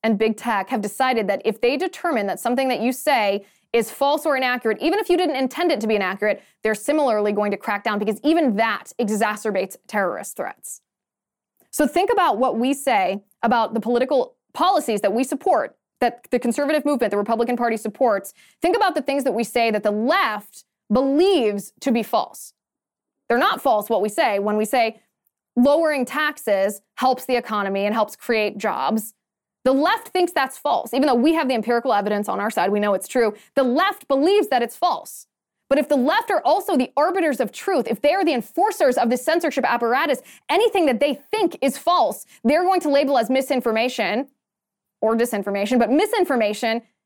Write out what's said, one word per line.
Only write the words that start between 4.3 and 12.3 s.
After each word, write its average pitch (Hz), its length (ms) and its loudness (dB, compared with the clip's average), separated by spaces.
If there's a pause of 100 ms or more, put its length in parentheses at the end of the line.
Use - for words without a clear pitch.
inaccurate, 247 440 -2
even 349 180 0
if 392 100 -2
you 349 80 4
didn't 349 180 0
intend 269 360 -2
it 233 100 0
to 220 40 -4
be 214 100 0
inaccurate, 196 460 -2 (220)
they're 214 100 2
similarly 214 600 0
going 208 180 0
to 196 60 -2
crack 202 260 -6
down 208 160 -2
because 208 240 -4
even 302 320 2
that 220 440 -2
exacerbates 208 760 -2 (100)
terrorist 165 520 -4
threats. - 440 -12 (880)
So 302 140 0
think 359 240 0
about 349 280 2